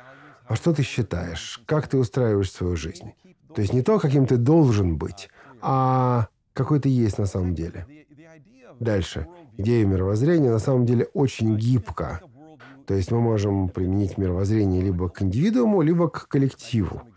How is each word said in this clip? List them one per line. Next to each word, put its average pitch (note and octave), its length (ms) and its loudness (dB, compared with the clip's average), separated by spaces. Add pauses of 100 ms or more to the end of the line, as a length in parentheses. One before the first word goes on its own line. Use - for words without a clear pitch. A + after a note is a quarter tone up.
(480)
а A#2 80 -2
что E3+ 180 0
ты D3 100 0
считаешь, F2 840 -6
как D3+ 220 -2
ты C#3 100 -2
устраиваешь A2 540 0
свою F2 240 -4
жизнь? E2 380 -12 (400)
То A2 80 -4
есть G#2 120 0
не B2+ 80 2
то, G#3 180 2
каким C#3 260 2
ты B2+ 120 2
должен A#2 600 4
быть, - 320 -10 (320)
а B2+ 680 0 (260)
какой C3+ 260 0
ты C3+ 100 0
есть A#2 280 2
на G#2+ 80 -2
самом F#2 300 -2
деле. F2 300 -8 (960)
Дальше. G#2+ 480 -2 (300)
Идея A2+ 280 2
мировоззрения G#2+ 680 2
на A2+ 80 2
самом B2+ 260 2
деле A#2+ 280 2
очень A2 440 0
гибка. G#2+ 640 -2 (640)
То - 80 -4
есть G2 180 -2
мы A#2 80 0
можем G2+ 500 0
применить F#2 480 -2
мировоззрение G2 640 0
либо F2+ 280 -2
к - 120 -10
индивидууму, G3+ 600 2
либо E3+ 280 2
к - 180 -12
коллективу. A#2 760 -2 (160)